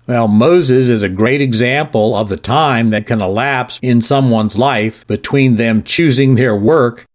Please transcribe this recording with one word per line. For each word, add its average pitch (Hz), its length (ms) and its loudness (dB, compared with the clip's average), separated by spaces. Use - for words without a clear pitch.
Well, 117 220 0
Moses 131 580 2
is 113 140 0
a 101 80 -2
great 117 320 0
example 123 760 -2
of 104 140 -4
the 95 80 -6
time 127 520 0
that 104 160 -2
can 110 160 -2
elapse 123 600 -4
in 120 200 0
someone's 113 560 0
life 113 500 -2
between 131 480 0
them 110 280 0
choosing 135 520 0
their 117 200 0
work 120 600 0